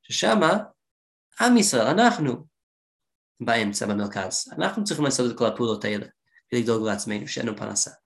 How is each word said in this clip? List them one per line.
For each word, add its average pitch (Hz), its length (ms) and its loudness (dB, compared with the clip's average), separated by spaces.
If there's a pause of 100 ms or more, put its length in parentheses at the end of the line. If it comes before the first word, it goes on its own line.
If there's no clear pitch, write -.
ששמה 196 560 2 (840)
עם 240 160 6
ישראל, 117 300 4
אנחנו 165 600 2 (920)
באמצע, 113 460 0
במרכז. 101 720 -4
אנחנו 196 260 -2
צריכים 147 220 -2
לעשות 127 260 0
את 117 60 -10
כל 117 80 0
הפעולות 107 400 -2
האלה, 104 200 -4 (440)
כדי 123 120 0
לדאוג 110 260 0
לעצמנו, 104 400 -4
שאין 123 200 -6
לנו 110 100 -6
פרנסה. 107 340 -6 (140)